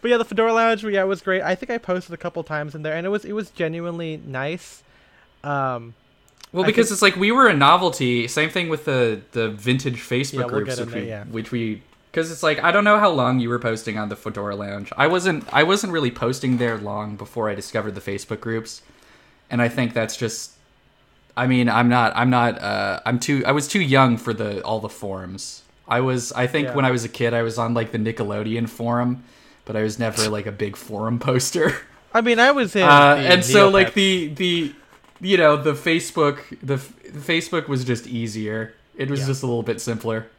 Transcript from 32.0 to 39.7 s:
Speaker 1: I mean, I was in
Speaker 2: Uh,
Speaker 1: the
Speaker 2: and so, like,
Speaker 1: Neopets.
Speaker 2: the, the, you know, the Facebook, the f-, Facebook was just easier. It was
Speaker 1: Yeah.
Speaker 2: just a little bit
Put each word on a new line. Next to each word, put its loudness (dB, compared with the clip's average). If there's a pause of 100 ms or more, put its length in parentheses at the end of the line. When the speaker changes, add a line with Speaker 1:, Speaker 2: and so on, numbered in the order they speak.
Speaker 1:
I 4
mean, 2
I 6
was 0
in 4
Speaker 2:
Uh, 10
Speaker 1:
the 2
Speaker 2:
and 6
so, 8
like, 4
Speaker 1:
Neopets. -20
Speaker 2:
the, 2
the, -2 (480)
you 2
know, 6
the 0
Facebook, 0 (220)
the -4
f-, -8 (220)
Facebook -4
was -2
just -2
easier. -6 (240)
It -4
was -2
Speaker 1:
Yeah. -2
Speaker 2:
just -2
a -4
little -2
bit -4